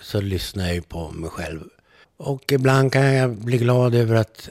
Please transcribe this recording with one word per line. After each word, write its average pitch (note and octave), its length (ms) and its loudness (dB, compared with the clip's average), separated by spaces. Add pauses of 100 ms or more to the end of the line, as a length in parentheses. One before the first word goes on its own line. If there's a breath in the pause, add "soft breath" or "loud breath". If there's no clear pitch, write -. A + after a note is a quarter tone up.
så - 200 -4
lyssnar F#2+ 460 -4
jag F2 80 -2
ju F2 80 -4
på E2+ 280 -12
mig D#2+ 200 -10
själv. D#2+ 300 -10 (560 soft breath)
Och C#3 360 -6
ibland C3+ 400 4
kan C3+ 220 4
jag B2+ 220 0
bli A#2+ 220 -2
glad B2 360 2
över A#2 200 2
att, - 360 -2